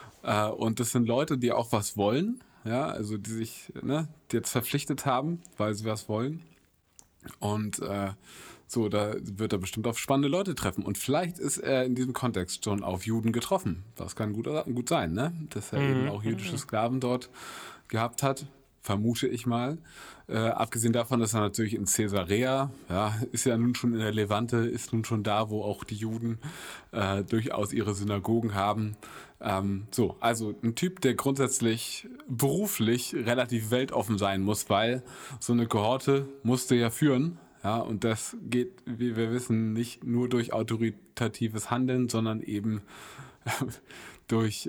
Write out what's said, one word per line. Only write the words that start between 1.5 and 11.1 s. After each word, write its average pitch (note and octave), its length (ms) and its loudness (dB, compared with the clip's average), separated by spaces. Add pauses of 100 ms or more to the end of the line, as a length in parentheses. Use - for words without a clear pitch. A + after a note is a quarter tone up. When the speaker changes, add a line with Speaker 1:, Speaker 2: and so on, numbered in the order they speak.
Speaker 1:
auch A#2 200 2
was G#2+ 240 0
wollen, C#3+ 460 2 (220)
ja, B2 220 0
also G#2+ 320 -4
die G#2 120 -8
sich, A2+ 420 -8 (100)
ne, D3+ 260 0 (220)
die A#2+ 60 2
jetzt - 140 0
verpflichtet C3+ 540 0
haben, C#3+ 380 0 (160)
weil G#2+ 160 2
sie G#2 100 -6
was A2 240 -2
wollen. C3 340 -2 (960)
Und, G#2 400 -2
äh, G2 300 -2 (560)
so, A2 220 0
da G#2 320 2
wird G#2 320 -2
er G#2 60 2
bestimmt F#2+ 280 -4
auf A#2 120 -2
spannende C#3 300 2
Leute F3+ 260 0
treffen. - 300 -2
Und G2+ 120 -2
vielleicht E3+ 420 0